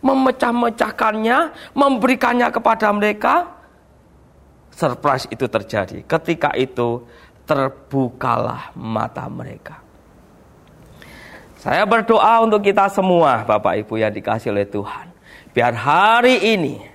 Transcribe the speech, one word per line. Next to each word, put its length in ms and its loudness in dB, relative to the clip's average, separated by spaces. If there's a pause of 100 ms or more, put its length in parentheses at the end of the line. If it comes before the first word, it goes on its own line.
memecah-mecahkannya, 1500 0 (240)
memberikannya 720 2
kepada 400 0
mereka, 720 -2 (1120)
surprise 560 -2
itu 160 -6
terjadi. 560 -4
Ketika 560 -2
itu 480 -4 (400)
terbukalah 1300 -4
mata 560 -8
mereka. 480 -16 (1800)
Saya 240 0
berdoa 560 4
untuk 160 2
kita 320 2
semua, 560 2
Bapak 400 0
Ibu 160 -2
yang 80 0
dikasihi 400 -4
oleh 160 0
Tuhan. 480 -10 (400)
Biar 240 2
hari 640 4 (160)
ini 240 -4 (120)